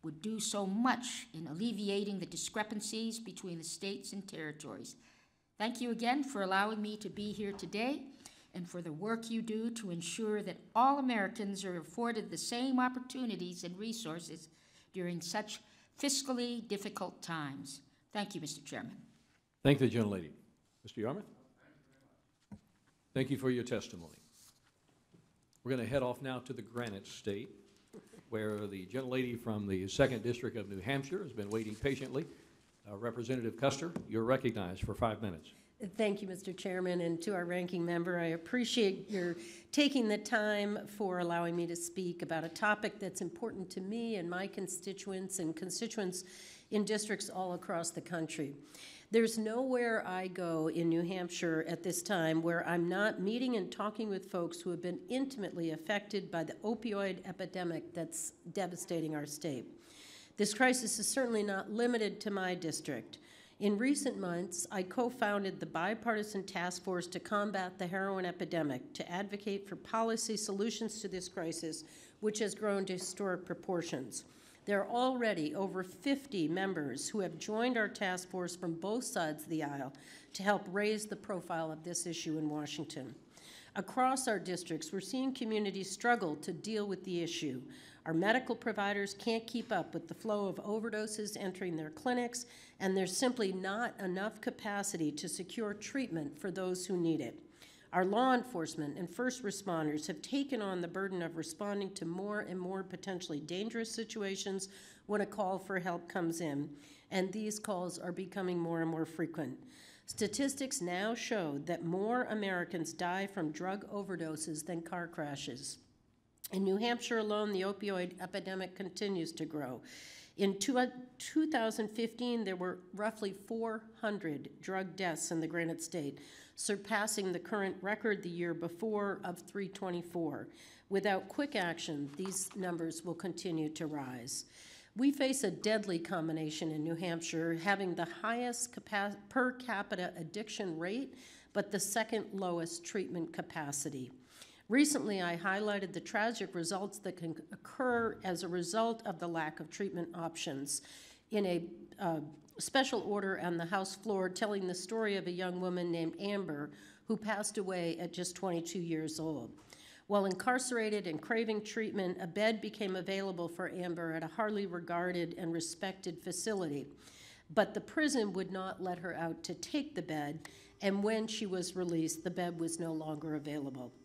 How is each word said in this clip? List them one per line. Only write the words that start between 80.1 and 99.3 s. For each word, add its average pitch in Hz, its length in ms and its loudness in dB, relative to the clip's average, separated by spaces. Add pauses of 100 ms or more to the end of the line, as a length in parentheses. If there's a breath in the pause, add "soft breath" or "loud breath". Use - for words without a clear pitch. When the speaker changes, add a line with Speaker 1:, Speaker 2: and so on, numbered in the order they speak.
Speaker 3:
to 196 100 -6
help 196 260 4
raise 208 360 2
the 202 100 -6
profile 165 560 -2
of 156 120 -8
this 170 240 -2
issue 160 320 -2
in 151 100 2
Washington. 147 640 -4 (600 loud breath)
Across 254 520 2
our 208 120 2
districts, 170 520 -4
we're 196 100 -2
seeing 262 320 0
communities 208 580 0
struggle 214 460 4
to 185 140 -6
deal 208 360 -2
with 185 180 -4
the 175 160 0
issue. 147 400 -2 (460 loud breath)
Our 165 60 0
medical 226 420 4
providers 202 580 0
can't 226 320 0
keep 226 260 -4
up 175 220 0
with 165 140 -4
the - 60 -8
flow 208 340 0
of 175 100 -2
overdoses 214 840 -2
entering 185 360 -2
their 156 160 -2
clinics, 247 540 0 (340 loud breath)
and 190 180 4
there's 185 180 2
simply 233 360 4
not 196 480 0
enough 202 420 -2
capacity 202 720 0
to 151 180 -4
secure 208 460 -2
treatment 165 640 -2
for 202 100 -2
those 185 380 0
who 190 100 2
need 165 240 6
it. 117 140 -4 (580 loud breath)
Our 185 120 6
law 240 280 8
enforcement 160 640 0
and 175 120 -4
first 247 340 0